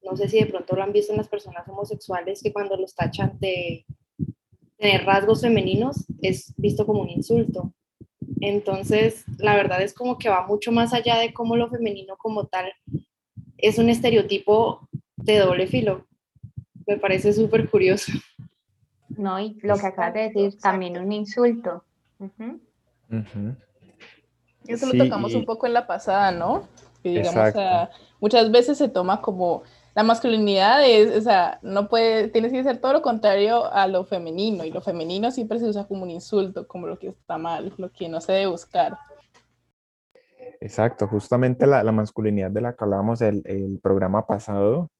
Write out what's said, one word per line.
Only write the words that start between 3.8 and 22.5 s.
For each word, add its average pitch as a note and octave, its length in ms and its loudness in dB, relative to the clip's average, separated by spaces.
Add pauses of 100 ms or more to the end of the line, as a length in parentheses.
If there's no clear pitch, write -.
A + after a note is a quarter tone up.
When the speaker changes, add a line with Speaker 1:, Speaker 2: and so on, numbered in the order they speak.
Speaker 1:
tener G3 280 2
rasgos G3+ 360 4
femeninos A3+ 640 0 (160)
es - 360 -4
visto G#3 280 0
como G#3 160 0
un - 80 -6
insulto. - 640 -2 (680)
Entonces, G#3 840 0 (140)
la G#3 180 2
verdad F#3+ 260 2
es G#3 120 -4
como B3 240 -4
que A#3 120 -2
va F#3 180 2
mucho G#3 240 -2
más A#3 220 2
allá A#3 240 2
de A#3 160 0
cómo A#3 220 -2
lo A#3 140 2
femenino G3+ 480 -6
como G#3+ 280 -4
tal F#3 260 -6 (840)
es G#3+ 200 4
un A#3 120 6
estereotipo A3+ 1000 2 (280)
de G#3+ 240 2
doble F#3 280 2
filo. G#3 380 -2 (800)
Me G#3 120 0
parece G3 360 2
súper A3 360 2
curioso. F#3 420 2 (1000)
Speaker 2:
No, G3 300 -4
y G#3+ 240 -8
lo G3+ 140 2
que G3+ 100 -4
acabas F3+ 260 -4
de G#3+ 80 -2
decir, G#3+ 240 0
Speaker 3:
Exacto, G3+ 240 -6
Speaker 2:
también F#3 240 -2
Speaker 3:
exacto. F3+ 140 -6
Speaker 2:
un G#3 60 -2
insulto. A3+ 680 -2 (360)
Ujú. A3 420 -14 (500)